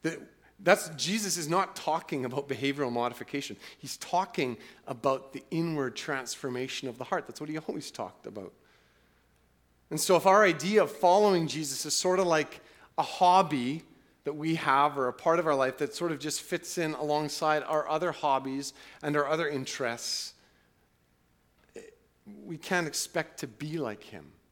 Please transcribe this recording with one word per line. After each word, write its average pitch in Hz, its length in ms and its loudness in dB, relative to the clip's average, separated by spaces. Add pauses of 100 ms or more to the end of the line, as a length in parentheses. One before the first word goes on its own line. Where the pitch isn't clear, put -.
That, 165 160 -4 (400)
that's, 190 360 6
Jesus 175 420 -2
is 156 100 -6
not 180 280 0
talking 156 480 -2
about 131 240 -4
behavioral 139 440 -2
modification. 120 680 -4 (200)
He's - 200 -12
talking 175 600 -2 (300)
about 135 460 -2
the 139 180 -10
inward 160 460 -2
transformation 131 880 -6
of 117 100 -8
the 131 60 -8
heart. 170 240 -4
That's - 140 -14
what 151 80 -10
he 156 80 -6
always - 340 -8
talked - 340 -10
about. 95 280 -12 (1400)
And 156 80 -4
so 185 160 4
if 165 100 4
our 196 200 8
idea 180 360 4
of 151 80 2
following 180 580 4
Jesus 135 380 -6
is 147 80 -2
sort 185 260 2
of 190 60 4
like 156 360 0 (360)
a 147 60 0
hobby 160 800 4 (400)
that 143 100 -4
we 156 220 -2
have 143 420 4
or 131 120 0
a 120 40 -6
part 165 240 2
of 170 80 0
our 156 80 4
life 131 260 0
that 143 140 -2
sort 170 200 -2
of 139 60 -6
just 143 220 -6
fits - 360 -6
in 160 160 0
alongside 151 680 0
our 151 260 -2
other 160 240 0
hobbies 135 600 0 (300)
and 147 140 0
our 143 100 2
other 156 220 0
interests, 131 840 -6 (2000)
we 175 120 -10
can't 175 300 0
expect - 540 -4
to 147 60 -8
be 151 300 -8
like 113 260 -4
him 76 280 -18 (200)